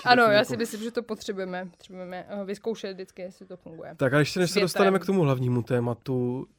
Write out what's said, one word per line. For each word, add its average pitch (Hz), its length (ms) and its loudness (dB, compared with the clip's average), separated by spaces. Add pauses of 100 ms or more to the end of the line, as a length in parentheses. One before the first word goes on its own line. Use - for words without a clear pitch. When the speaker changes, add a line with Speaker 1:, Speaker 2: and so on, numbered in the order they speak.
Speaker 1:
Ano, 247 180 8
Speaker 2:
taky 220 100 6
Speaker 1:
já 208 60 8
Speaker 2:
jako 247 100 2
Speaker 1:
si 247 80 -2
myslím, 220 260 -4
že 233 80 -4
to 233 120 -4
potřebujeme. 190 680 -6
Potřebujeme, 180 580 -14
eh, 202 160 -8
vyzkoušet 202 480 -8
vždycky, 190 300 -14
jestli 185 240 -14
to 185 100 -16
funguje. - 400 -16
Speaker 2:
Tak 131 160 0
a 143 60 4
ještě 151 220 2
než 170 100 2
se - 20 -6
Speaker 1:
Světem. 190 120 2
Speaker 2:
dostaneme 190 340 2
k 180 80 -12
tomu 190 160 2
hlavnímu 127 400 2
tématu, 123 840 -2 (120)